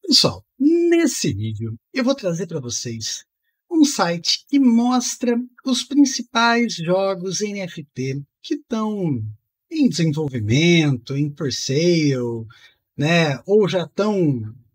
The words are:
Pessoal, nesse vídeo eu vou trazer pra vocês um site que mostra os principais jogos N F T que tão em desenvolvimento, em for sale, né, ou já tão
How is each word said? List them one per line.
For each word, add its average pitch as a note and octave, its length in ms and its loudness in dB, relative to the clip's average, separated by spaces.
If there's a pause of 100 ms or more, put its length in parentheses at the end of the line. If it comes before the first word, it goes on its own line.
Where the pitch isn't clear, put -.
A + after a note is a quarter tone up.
Pessoal, C#4+ 400 0 (160)
nesse E4 760 2
vídeo A2 400 -8 (180)
eu C4 100 -4
vou C4+ 120 2
trazer E3+ 320 -4
pra E3 120 -10
vocês A#2 680 -10 (440)
um D#4+ 140 4
site F3 640 -2
que C#4+ 100 2
mostra A#3+ 800 2 (280)
os B3+ 180 -2
principais A#3 920 2
jogos F#3 680 -2
N G3+ 180 -6
F F3 340 -10
T C3+ 280 -6 (200)
que D4+ 140 -6 (100)
tão G3+ 560 -2 (480)
em D#4 160 2
desenvolvimento, D3 1300 2
em D3 220 -2
for - 160 -4
sale, C3+ 920 0 (500)
né, D#3 500 0
ou G3 220 4
já E3+ 180 -2
tão F3 560 0 (320)